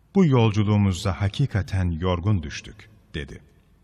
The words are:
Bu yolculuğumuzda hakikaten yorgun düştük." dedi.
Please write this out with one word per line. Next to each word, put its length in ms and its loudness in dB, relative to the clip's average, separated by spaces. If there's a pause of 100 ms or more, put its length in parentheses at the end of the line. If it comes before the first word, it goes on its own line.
(160)
Bu 100 6
yolculuğumuzda 960 2
hakikaten 680 -2
yorgun 520 -2
düştük." 460 -16 (240)
dedi. 280 -12 (420)